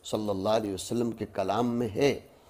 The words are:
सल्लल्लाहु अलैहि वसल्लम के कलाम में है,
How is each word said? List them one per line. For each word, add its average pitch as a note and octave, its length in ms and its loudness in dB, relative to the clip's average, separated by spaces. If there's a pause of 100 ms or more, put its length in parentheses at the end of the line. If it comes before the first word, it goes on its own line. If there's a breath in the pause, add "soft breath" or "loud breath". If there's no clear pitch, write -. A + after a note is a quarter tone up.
सल्लल्लाहु G#2+ 560 0
अलैहि G2+ 140 -2
वसल्लम A#2 380 -2
के G#2+ 120 -6
कलाम G2+ 420 0
में A#2+ 220 0
है, A#2 420 0 (200 soft breath)